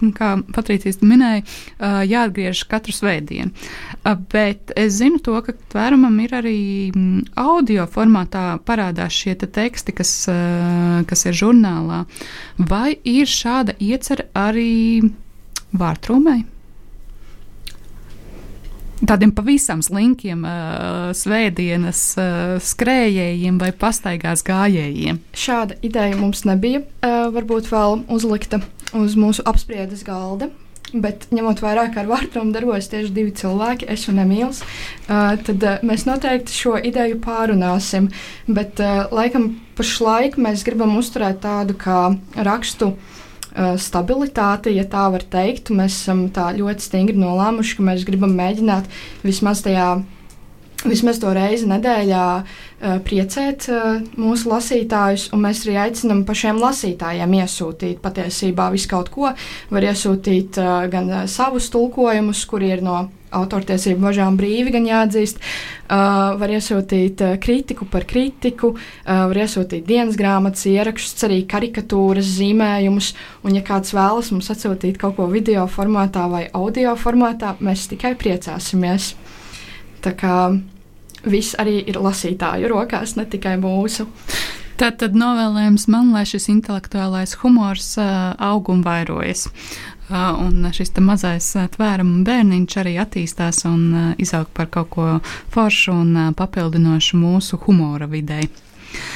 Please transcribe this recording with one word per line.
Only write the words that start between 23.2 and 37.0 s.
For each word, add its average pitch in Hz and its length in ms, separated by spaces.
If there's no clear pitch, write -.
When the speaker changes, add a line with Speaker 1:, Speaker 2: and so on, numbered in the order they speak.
Speaker 1:
vai 185 80
pastaigās 175 720
gājējiem? 165 800
Speaker 2:
Šāda 233 440
ideja 214 360
mums 202 320
nebija, 233 320
ā, 240 240
varbūt 226 400
vēl 214 400
uzlikta 214 540
uz 208 160
mūsu 214 320
apspriedes 202 600
galda. 190 420
Bet, 214 440
ņemot 226 320
vērā, 214 300
ka 226 100
ar 202 80
Vārtrūmu 233 460
darbojas 220 340
tieši 214 220
divi 208 240
cilvēki, 214 560
es 214 160
un 196 160
Emīls, 220 380
ā, 208 300
tad, 196 160
ā, 202 140
mēs 226 220
noteikti 262 480
šo 233 240
ideju 233 420